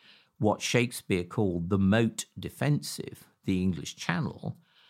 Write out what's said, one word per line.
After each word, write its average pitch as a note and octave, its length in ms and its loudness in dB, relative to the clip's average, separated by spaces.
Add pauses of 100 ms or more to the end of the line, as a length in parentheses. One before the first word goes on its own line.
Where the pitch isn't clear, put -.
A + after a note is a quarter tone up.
(380)
what G#2 220 2
Shakespeare A#2+ 640 0
called F2 460 -2
the G2+ 80 2
moat A2 480 4 (120)
defensive, - 880 -4 (200)
the F#2+ 180 0
English F#2 340 -4
Channel, - 600 -4 (340)